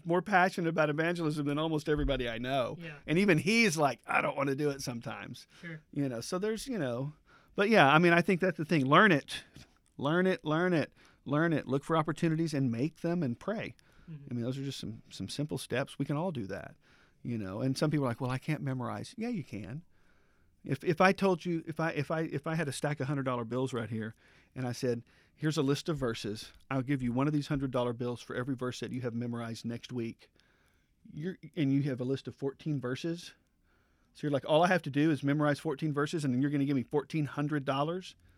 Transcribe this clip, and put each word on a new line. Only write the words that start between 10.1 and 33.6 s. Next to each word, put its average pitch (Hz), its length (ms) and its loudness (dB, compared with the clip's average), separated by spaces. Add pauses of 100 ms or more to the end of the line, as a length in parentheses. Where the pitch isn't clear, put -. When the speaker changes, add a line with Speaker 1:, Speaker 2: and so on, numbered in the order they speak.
Speaker 1:
it, 185 180 0
learn 165 280 2
it, - 180 2 (340)
learn 156 280 2
it. 143 140 0
Look 139 160 0
for 165 140 0
opportunities 160 560 0
and 135 180 2
make 123 300 -2
them 170 220 0
and 120 160 -2
pray. 190 340 -6 (360)
Speaker 2:
Mm-hmm. 143 200 -16
Speaker 1:
I 127 60 -8
mean, 120 80 -4
those 131 160 -4
are 135 40 -6
just 139 160 -8
some, 110 300 -10
some - 180 -10
simple 143 300 -6
steps. - 400 -6
We 143 80 -2
can 143 120 -4
all 175 140 -4
do 120 160 -8
that, 98 280 -12 (480)
you 120 140 -6
know. 101 240 -6
And 135 140 0
some 156 160 2
people 143 140 0
are 123 40 0
like, 117 120 -6
"Well, 123 100 -4
I 131 80 -2
can't 147 220 -4
memorize." 120 560 -6
Yeah, 226 120 -4
you 202 140 -6
can. 107 380 -10 (800)
If, - 200 -4
if 165 180 0
I 190 120 6
told 190 320 0
you, 170 200 -2
if 160 140 -8
I, 160 120 -2
if 147 200 -4
I, 160 100 -2 (100)
if 143 140 -6
I 160 80 -4
had 160 140 -2
a 135 60 -4
stack 147 260 -4
of 131 80 -4
hundred 139 160 -2
dollar 123 220 -4
bills 127 280 -2
right 113 160 -4
here, 110 240 -6 (420)
and 131 120 -6
I 123 60 -4
said, 120 280 -2 (340)
"Here's 151 220 -2
a 160 60 2
list 143 260 0
of 156 80 -2
verses. 117 540 -4 (180)
I'll 135 140 -2
give 135 180 -2
you 120 100 0
one 127 140 2
of 151 80 2
these 147 140 0
hundred 139 240 -2
dollar 123 220 0
bills 120 280 -6
for - 140 -10
every 123 200 -2
verse 123 260 -4
that 107 100 -6
you 123 100 -6
have 120 140 -4
memorized 117 500 -6
next 117 260 -8
week." 117 380 -8 (840)
You're, 160 260 -8 (180)
and 143 180 2
you 139 100 4
have 131 180 -2
a 123 40 -4
list 131 220 -4
of 117 80 -10
fourteen 139 440 -4
verses. 135 520 -6 (800)